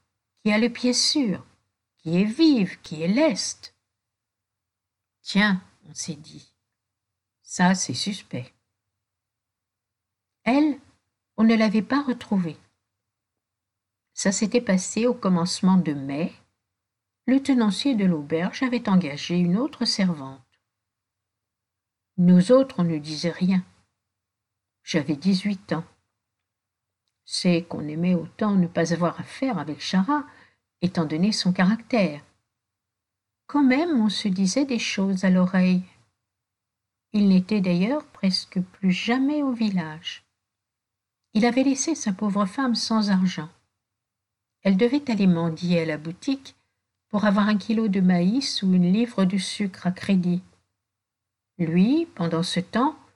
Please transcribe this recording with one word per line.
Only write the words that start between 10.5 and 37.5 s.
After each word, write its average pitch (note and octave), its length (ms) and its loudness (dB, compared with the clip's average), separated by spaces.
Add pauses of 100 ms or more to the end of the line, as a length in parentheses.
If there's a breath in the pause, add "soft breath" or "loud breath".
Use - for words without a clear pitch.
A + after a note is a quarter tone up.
on A3 60 2
ne A3+ 120 6
l'avait A3 260 2
pas C4+ 220 0
retrouvée. G3 540 -4 (1600)
Ça - 180 -2
s'était A3 300 0
passé G#3 460 0
au A#3+ 60 2
commencement F#3 640 2
de D#3 160 0
mai. C#3 400 -6 (920)
Le C4 160 2
tenancier B3 540 0
de G3+ 100 2
l'auberge E3 560 -2
avait A#3+ 280 -2
engagé F3 500 0
une F3 180 2
autre B3 280 -4
servante. C#3 560 -4 (1800)
Nous F3+ 340 6
autres, C4+ 280 4
on F3 40 0
ne E3 160 -2
disait D3+ 320 -8
rien. F#3 320 0 (1200)
J'avais D3 320 -2
dix-huit F#3+ 580 -2
ans. D#3+ 120 -6 (1400)
C'est F3 400 0
qu'on - 240 -10
aimait E3+ 280 -2
autant E3+ 360 -4
ne F3+ 160 2
pas E3+ 260 -2
avoir E3 260 -2
affaire C4 380 -6
avec D3 220 -8
Chara, C#4 460 -2 (560 loud breath)
étant F3+ 240 -2
donné D#3+ 260 0
son F3+ 220 0
caractère. F#3 680 0 (1300)
Quand C#4+ 160 0
même, C4+ 380 2
on G#3+ 80 2
se - 180 -4
disait G3 380 0
des B3 140 -4
choses G3 440 -4
à F#3+ 60 4
l'oreille. F#3 540 2 (1300)
Il G#3 160 4
n'était F#3+ 320 2